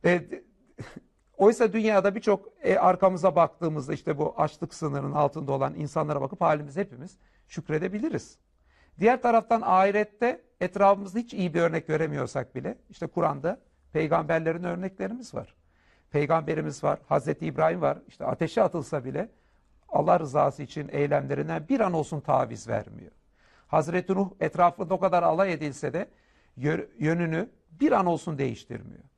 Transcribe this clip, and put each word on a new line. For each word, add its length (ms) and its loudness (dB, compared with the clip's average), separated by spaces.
Ee, 200 4
<laughs> 580 -20
oysa 360 4
dünyada 420 4
birçok, 340 0
e, 160 4
arkamıza 580 4
baktığımızda 560 0
işte 260 -4
bu 180 -2
açlık 380 -4
sınırının 380 -4
altında 400 0
olan 220 -2
insanlara 460 -4
bakıp 200 -6
halimize 400 0
hepimiz 380 -10
şükredebiliriz. 880 -6
Diğer 240 4
taraftan 420 2
ahirette 760 2
etrafımızda 580 2
hiç 160 -8
iyi 200 -2
bir 60 2
örnek 260 0
göremiyorsak 680 -4
bile 240 -8
işte 160 -10
Kur'an'da 540 -2
peygamberlerin 720 0
örneklerimiz 720 -8
var. 200 -10
Peygamberimiz 720 -2
var, 140 0
Hazreti 380 -2
İbrahim 340 0
var. 180 0
İşte 160 -14
ateşe 380 0
atılsa 420 -2
bile 240 -6
Allah 320 2
rızası 420 0
için 300 -10
eylemlerinden 760 -2
bir 120 2
an 120 2
olsun 280 -4
taviz 480 -2
vermiyor. 420 -6
Hazreti 460 0
Nuh 160 0
etrafında 540 2
o 60 -2
kadar 220 2
alay 300 2
edilse 400 -6
de 160 -4
yö-, 320 -2
yönünü 500 0
bir 120 4
an 140 4
olsun 320 -2
değiştirmiyor. 640 -8